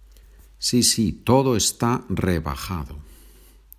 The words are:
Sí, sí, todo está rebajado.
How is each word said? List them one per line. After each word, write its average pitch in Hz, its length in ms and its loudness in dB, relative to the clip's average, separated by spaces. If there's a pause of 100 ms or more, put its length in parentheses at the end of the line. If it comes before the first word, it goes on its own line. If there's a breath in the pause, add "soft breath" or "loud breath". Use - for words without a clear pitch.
(580 soft breath)
Sí, - 240 2
sí, 110 300 2
todo 131 420 2
está 120 540 -2
rebajado. 80 920 -4 (800 soft breath)